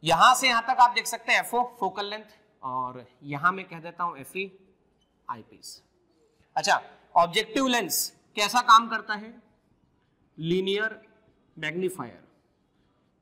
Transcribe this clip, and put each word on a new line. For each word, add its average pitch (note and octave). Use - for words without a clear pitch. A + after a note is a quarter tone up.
यहां F3
से C4
यहां A#3
तक B3+
आप A#3+
देख A3
सकते A3+
हैं G3+
एफ़ओ, A#3+
focal G3+
length, G#3+
और B2+
यहां D3
मैं F#3+
कह E3
देता E3+
हूं E3
एफ़ई, F#3
eyepiece। -
अच्छा, D#3+
objective G#3+
lens A#3+
कैसा G#3
काम A3+
करता G#3+
है? G#3+
Linear F#3+
magnifier, D#3